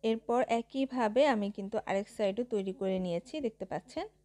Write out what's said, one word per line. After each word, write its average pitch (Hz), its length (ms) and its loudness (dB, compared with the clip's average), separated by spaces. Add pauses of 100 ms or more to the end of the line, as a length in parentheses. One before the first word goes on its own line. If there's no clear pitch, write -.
এরপর 226 440 2
একইভাবে 254 800 2
আমি 208 240 2
কিন্তু 101 340 -6
আরেক 196 240 0
সাইডও 208 340 0
তৈরি 196 300 -2
করে 190 260 0
নিয়েছি, 180 400 -4
দেখতে 226 260 -4
পাচ্ছেন। 311 420 -6 (180)